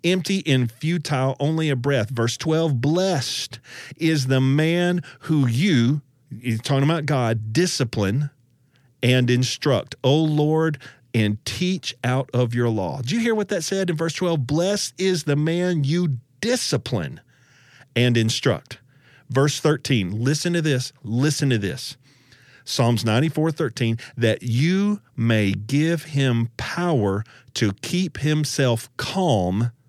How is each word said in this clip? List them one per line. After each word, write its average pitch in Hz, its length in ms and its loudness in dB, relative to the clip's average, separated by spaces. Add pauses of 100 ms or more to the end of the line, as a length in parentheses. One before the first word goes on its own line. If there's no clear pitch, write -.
empty 185 420 0
and 131 240 2
futile, 147 680 -2
only 160 300 0
a 139 60 0
breath." 123 320 0
Verse 113 280 -2
twelve, 160 440 0
"Blessed 165 800 0 (380)
is 160 300 2
the 131 140 4
man 165 600 2 (180)
who 147 260 2
you," 135 560 2 (380)
he's 113 200 -2
talking 139 240 0
about 156 220 0
God, 117 460 0
"discipline 123 800 0 (720)
and 123 260 4
instruct, 123 760 0
O 131 180 4
Lord, 156 560 0 (340)
and 107 320 0
teach - 600 -4
out 131 280 -2
of 120 220 0
your 120 140 0
law." 107 320 -2
Did 120 100 -8
you 226 100 0
hear 226 140 0
what 208 140 -2
that 180 160 -2
said 190 260 -2
in 165 60 -2
verse 165 180 -4
twelve? 165 320 -2
"Blessed 175 520 -2
is 185 260 0
the 147 100 0
man 170 480 0
you 151 360 0 (220)
discipline 127 800 -2 (760)
and 120 200 4
instruct." - 640 0 (500)
Verse 139 300 2
thirteen, 113 640 0
listen 151 300 0
to 170 100 0
this, 135 300 0 (100)
listen 135 480 0
to 117 80 2
this. - 380 -6 (680)
Psalms 120 380 0
ninety-four 147 480 0
thirteen, 117 480 -2 (160)
"That 110 280 0
you 185 580 0 (160)
may 110 360 2
give 143 520 0
him 127 540 0
power 110 680 0 (300)
to 107 260 0
keep 180 380 -4
himself 139 800 0
calm 113 720 0 (160)